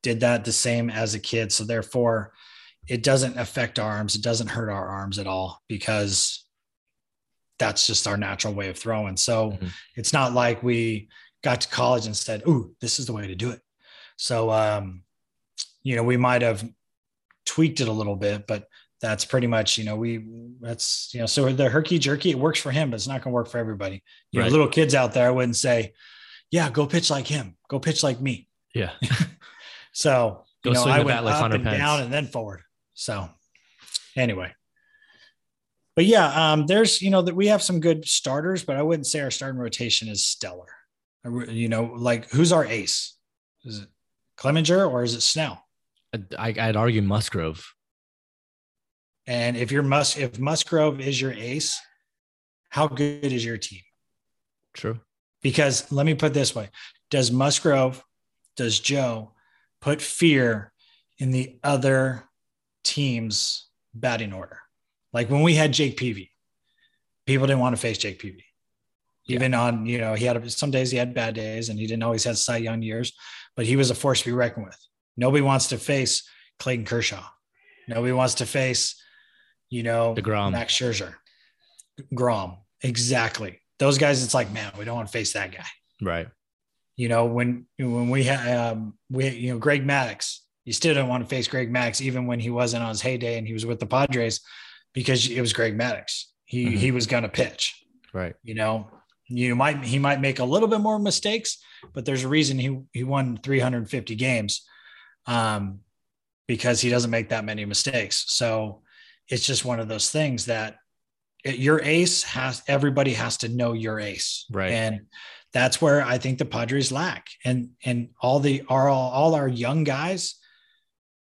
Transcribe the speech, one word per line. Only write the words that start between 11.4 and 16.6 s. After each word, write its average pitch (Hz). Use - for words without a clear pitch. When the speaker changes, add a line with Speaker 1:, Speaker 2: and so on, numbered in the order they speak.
Speaker 1:
got 123
to -
college 123
and 107
said, 107
"Ooh, 123
this -
is 131
the 123
way 104
to 95
do 117
it." -
So, 113
um, 104
you 127
know, 117
we 123
might 123
have 110